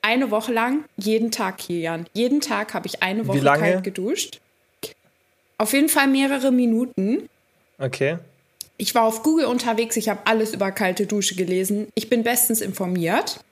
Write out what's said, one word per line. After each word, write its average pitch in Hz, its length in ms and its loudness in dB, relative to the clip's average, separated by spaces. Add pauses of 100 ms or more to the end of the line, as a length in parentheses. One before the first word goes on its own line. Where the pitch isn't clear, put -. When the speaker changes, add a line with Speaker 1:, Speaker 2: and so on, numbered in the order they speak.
Speaker 1:
Eine 233 280 2
Woche 220 220 -2
lang, 247 320 0 (120)
jeden 220 340 0
Tag, 190 280 -4
Kilian. 165 540 -4
Jeden 247 280 2
Tag 214 340 -4
hab - 120 -4
ich - 160 -4
eine 202 220 -2
Speaker 2:
Wie - 40 -4
Speaker 1:
Woche - 120 2
Speaker 2:
lange? 139 200 6 (120)
Speaker 1:
kalt 185 120 0
geduscht. 196 560 -4 (1200)
Auf 214 160 0
jeden 294 160 4
Fall 277 160 4
mehrere 269 440 2
Minuten. 247 760 0 (500)
Speaker 2:
Okay. 139 400 -2 (600)
Speaker 1:
Ich - 160 -6
war 233 100 4
auf 220 180 0
Google 311 220 4
unterwegs, 233 520 -2
ich 220 120 -2
hab 202 200 -4
alles 220 260 2
über 196 180 -2
kalte 190 340 0
Dusche 196 280 -2
gelesen. 185 600 -2
Ich - 140 -4
bin 233 140 2
bestens 233 400 0
informiert. 185 800 -2 (120)